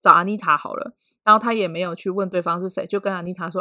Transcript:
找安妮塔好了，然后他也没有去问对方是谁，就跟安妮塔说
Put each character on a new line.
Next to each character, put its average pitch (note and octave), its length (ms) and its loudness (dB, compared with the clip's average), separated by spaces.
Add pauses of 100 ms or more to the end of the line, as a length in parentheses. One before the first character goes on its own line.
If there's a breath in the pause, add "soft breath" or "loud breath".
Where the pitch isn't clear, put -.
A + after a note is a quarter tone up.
找 F3 120 4
安 F3 140 6
妮 G#3 100 -2
塔 E3 200 0
好 - 180 -6
了， - 200 -8 (300)
然 G#3+ 100 8
后 A3 80 2
他 A#3 100 -2
也 G#3 140 0
没 E3 140 -4
有 F3 140 -4
去 - 140 -8
问 F#3+ 200 -2
对 F3+ 120 -2
方 E3+ 200 -2
是 F#3 80 -4
谁， - 180 -6
就 G3+ 140 -2
跟 G3 120 -2
安 F3 120 -6
妮 F#3 100 -8
塔 F#3 160 -8
说 F3+ 100 -6